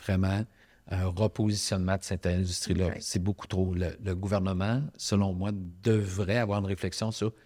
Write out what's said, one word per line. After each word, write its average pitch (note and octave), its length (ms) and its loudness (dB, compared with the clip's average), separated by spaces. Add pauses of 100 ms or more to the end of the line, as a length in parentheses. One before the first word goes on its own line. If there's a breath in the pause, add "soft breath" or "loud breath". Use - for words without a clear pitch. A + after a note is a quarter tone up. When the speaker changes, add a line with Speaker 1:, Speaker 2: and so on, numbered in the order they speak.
Speaker 1:
vraiment F#2+ 420 2 (440 soft breath)
un F#2 180 0
repositionnement G2 880 0
de F#2+ 80 -6
cette F#2 220 -4
industrie-là. F2+ 640 2
Speaker 2:
Ok. - 120 -2
Speaker 1:
C'est - 220 -4
beaucoup G2 240 -2
trop. F#2 280 0
Le, F2+ 280 -2
le F#2+ 120 -2
gouvernement, G2 680 0 (140)
selon G2+ 380 2
moi, F#2+ 160 -2 (320)
devrait G#2 560 2
avoir G#2 220 0
une G2 60 0
réflexion G2 440 -2
sur A2 220 -2 (140 soft breath)